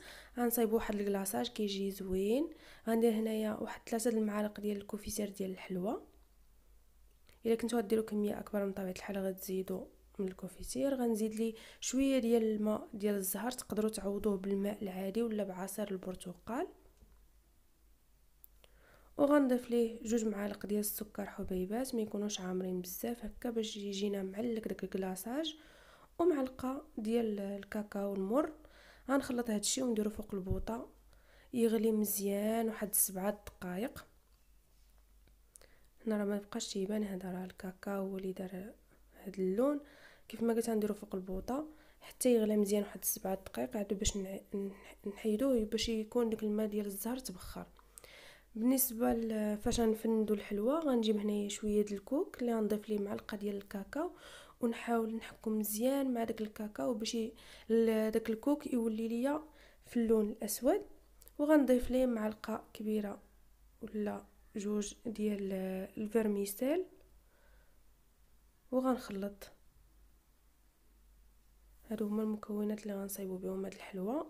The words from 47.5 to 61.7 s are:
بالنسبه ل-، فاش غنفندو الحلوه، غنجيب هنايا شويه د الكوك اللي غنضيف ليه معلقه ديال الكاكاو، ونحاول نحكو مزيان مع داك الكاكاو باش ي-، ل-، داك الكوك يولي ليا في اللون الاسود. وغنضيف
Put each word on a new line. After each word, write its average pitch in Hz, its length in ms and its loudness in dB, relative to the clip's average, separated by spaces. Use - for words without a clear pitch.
بالنسبه 240 580 2
ل-، 214 440 0
فاش 240 220 2
غنفندو 220 540 4
الحلوه، 208 460 2
غنجيب 233 380 4
هنايا 208 320 0
شويه 208 360 2
د 208 60 -4
الكوك 262 500 -2
اللي 233 140 2
غنضيف 214 340 0
ليه 208 100 0
معلقه 208 380 -4
ديال 202 180 -4
الكاكاو، 208 560 -6
ونحاول 226 540 0
نحكو - 340 -8
مزيان 226 640 2
مع 226 100 0
داك 220 180 -4
الكاكاو 214 520 -4
باش 220 220 -4
ي-، 226 180 -2
ل-، 220 420 6
داك 220 180 2
الكوك 285 440 0
يولي 226 340 0
ليا 269 360 0
في - 120 -4
اللون 220 320 6
الاسود. 240 520 2
وغنضيف 277 520 6